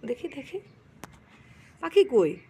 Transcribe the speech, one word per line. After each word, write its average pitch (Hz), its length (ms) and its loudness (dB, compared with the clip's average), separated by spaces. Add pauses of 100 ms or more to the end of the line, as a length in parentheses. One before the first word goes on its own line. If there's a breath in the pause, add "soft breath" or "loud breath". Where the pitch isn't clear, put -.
দেখি, 240 180 -8 (100)
দেখি। 285 220 -14 (1200 soft breath)
পাখি 330 200 2 (100)
কই? 185 200 4 (180)